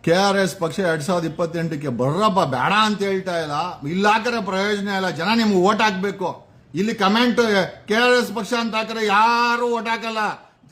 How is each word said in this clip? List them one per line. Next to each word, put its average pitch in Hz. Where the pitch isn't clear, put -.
ಕೆ 160
ಆರ್ 196
ಎಸ್ 190
ಪಕ್ಷ 165
ಎರಡ್ 160
ಸಾವಿರದ 175
ಇಪ್ಪತ್ತೆಂಟಕ್ಕೆ 160
ಬರ್ರಪ್ಪ, 165
ಬೇಡ 139
ಅಂತ 208
ಹೇಳ್ತಾ 190
ಇಲ್ಲ, 156
ಇಲ್ಲ 180
ಹಾಕಿದ್ರೆ 226
ಪ್ರಯೋಜನ 196
ಇಲ್ಲ. 190
ಜನ 160
ನಿಮ್ಗೆ 214
ಓಟ್ 202
ಹಾಕ್ಬೇಕು. 190
ಇಲ್ಲಿ 208
ಕಾಮೆಂಟ್ 226
ಕೆ 202
ಆರ್ 247
ಎಸ್ 240
ಪಕ್ಷ 226
ಅಂತ 233
ಹಾಕಿದ್ರೆ 220
ಯಾರು 233
ಓಟ್ 233
ಹಾಕಲ್ಲ. 226